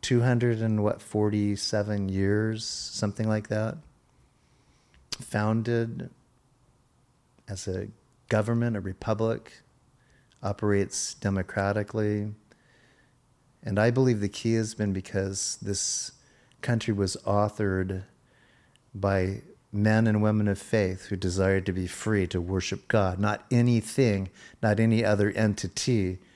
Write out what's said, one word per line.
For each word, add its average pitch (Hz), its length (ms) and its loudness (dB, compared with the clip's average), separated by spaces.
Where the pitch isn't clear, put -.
Two 120 200 2
hundred 120 400 2
and 107 220 2
what, - 180 0
forty-seven 104 1080 0
years, 104 560 0
something - 640 -4
like 107 200 -2
that. 110 300 -2
Founded 113 880 -2
as 95 200 -10
a 95 200 -4
government, 117 460 2
a 101 60 -6
republic, 110 800 -4
operates 101 720 0
democratically. 104 1160 -2
And 104 160 0
I 113 100 6
believe 123 300 4
the 101 100 -2
key 113 240 -2
has 110 220 0
been 104 180 0
because 98 680 -4
this - 500 -4
country 117 320 0
was 98 320 0
authored 95 800 0
by 98 480 0
men 110 360 4
and 107 140 4
women 107 260 2
of 98 120 0
faith 95 460 -2
who 101 100 -6
desired 95 500 2
to 98 60 -2
be 90 160 -2
free 101 400 0
to 87 140 -2
worship 90 460 -4
God, 95 320 2
not 104 300 -2
anything, 117 800 2
not 107 180 2
any 113 240 4
other 104 280 2
entity, 101 880 0